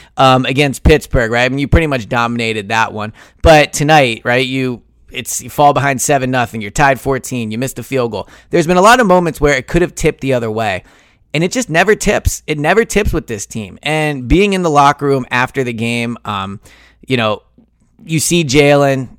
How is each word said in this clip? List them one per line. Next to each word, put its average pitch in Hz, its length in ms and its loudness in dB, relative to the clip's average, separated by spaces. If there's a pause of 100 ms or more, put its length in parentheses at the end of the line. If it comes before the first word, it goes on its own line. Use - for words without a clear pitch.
(180)
um, 131 280 4
against 135 380 -2
Pittsburgh, 135 480 2
right? 120 140 2
I 127 40 0
mean, 135 100 -4
you 143 100 -4
pretty 165 180 2
much 127 220 -6
dominated 117 580 -2
that 113 240 0
one. 107 220 -10 (280)
But 151 300 6
tonight, 143 540 2
right, 123 200 0
you, 127 380 -6 (260)
it's, - 320 -10
you 120 80 -16
fall 143 220 4
behind 135 300 -2
seven 131 300 0
nothing, 120 280 -4
you're 101 100 -10
tied 139 300 0
fourteen, 127 500 -6
you 110 80 -8
missed 127 200 -6
the 120 60 -10
field 120 280 -4
goal. 98 160 -10 (220)
There's 165 180 0
been 180 80 2
a 180 60 4
lot 226 180 6
of 240 80 2
moments 180 320 2
where 143 160 2
it 131 120 -6
could 170 160 0
have 160 120 -4
tipped - 240 -2
the 135 140 -2
other 117 180 -2
way. 107 320 -4 (500)
And 151 100 0
it 180 80 -2
just - 180 -4
never 175 240 2
tips. - 540 -2
It 151 100 -4
never 170 260 2
tips 208 300 -2
with 160 140 -6
this 107 180 -10
team. 95 380 -12
And 147 440 -4
being 190 260 4
in 185 100 -2
the 170 60 0
locker 143 360 2
room 135 240 0
after 127 340 -2
the 120 100 -4
game, 117 520 -4
um, 98 360 -8 (440)
you 131 100 -2
know, 110 280 -2 (600)
you 160 160 -4
see 170 260 0
Jalen, 143 720 2